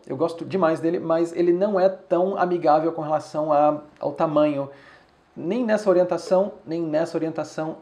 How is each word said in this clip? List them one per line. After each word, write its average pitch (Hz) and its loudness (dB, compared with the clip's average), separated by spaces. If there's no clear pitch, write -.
eu 135 -8
gosto 165 -4
demais 160 0
dele, 165 -2
mas 165 -2
ele 175 2
não 190 0
é 185 6
tão 185 -2
amigável 160 2
com 165 -8
relação 151 -2
a, 151 4
ao - -4
tamanho 151 0
nem 208 -2
nessa 214 0
orientação, 180 2
nem 165 -4
nessa 160 -2
orientação, 160 -6